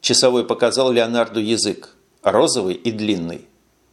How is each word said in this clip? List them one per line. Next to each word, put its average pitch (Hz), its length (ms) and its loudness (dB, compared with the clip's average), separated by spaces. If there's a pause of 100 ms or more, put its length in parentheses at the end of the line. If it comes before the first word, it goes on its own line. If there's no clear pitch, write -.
Часовой 123 440 2
показал 120 460 0
Леонарду 117 500 0
язык, 107 560 -4 (260)
розовый 104 520 2
и 117 160 -4
длинный. 98 560 -4 (460)